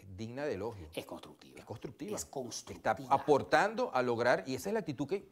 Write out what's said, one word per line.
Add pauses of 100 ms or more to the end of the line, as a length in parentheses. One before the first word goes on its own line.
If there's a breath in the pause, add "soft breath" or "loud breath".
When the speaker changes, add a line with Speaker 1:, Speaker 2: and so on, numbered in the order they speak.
(160)
Speaker 1:
digna
de
elogio.
Speaker 2:
Es
constructiva.
Speaker 1:
Es
constructiva.
Speaker 2:
Es
constructiva.
Speaker 1:
Está
aportando
a
lograr,
y
esa
es
la
actitud
que